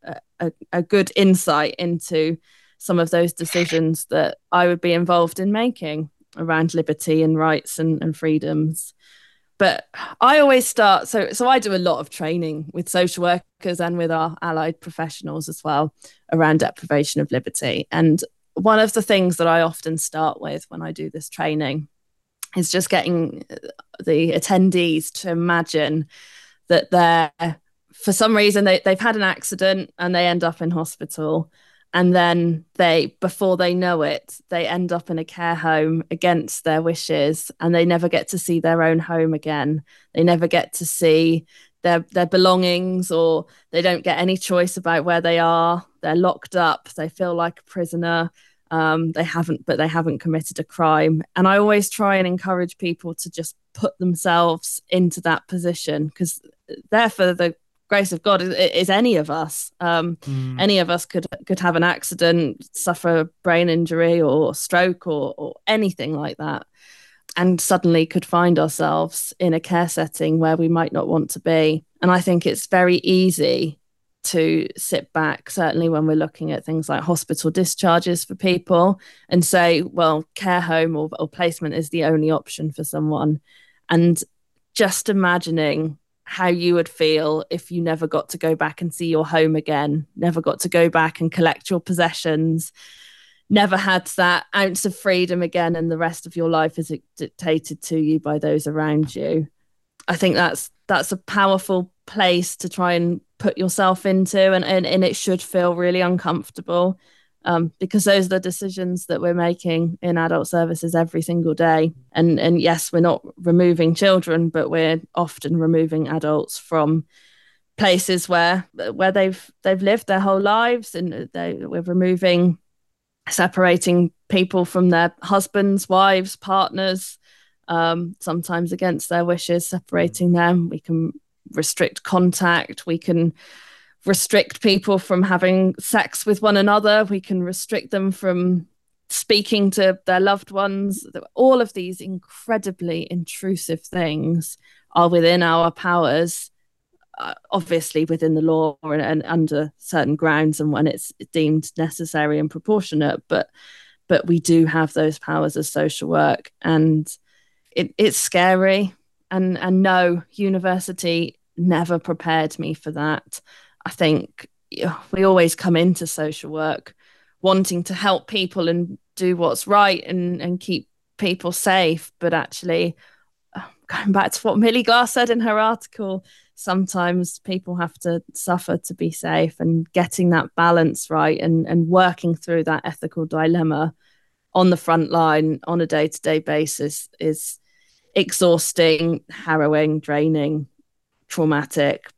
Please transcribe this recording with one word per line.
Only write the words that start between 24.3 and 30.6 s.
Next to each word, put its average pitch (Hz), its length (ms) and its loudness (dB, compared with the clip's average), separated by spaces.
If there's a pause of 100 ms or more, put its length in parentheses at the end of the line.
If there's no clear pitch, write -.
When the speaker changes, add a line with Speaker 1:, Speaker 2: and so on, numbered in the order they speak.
Speaker 1:
attendees 175 800 2 (100)
to 190 80 -8
imagine 165 800 -2 (600)
that - 240 2
they're, 170 680 2 (360)
for - 180 -4
some 220 240 2
reason, 208 300 4
they, 185 180 4
they've 190 160 2
had 220 160 0
an 214 80 0
accident 190 760 -2
and 180 160 -2
they 175 140 2
end 175 160 0
up 170 180 -4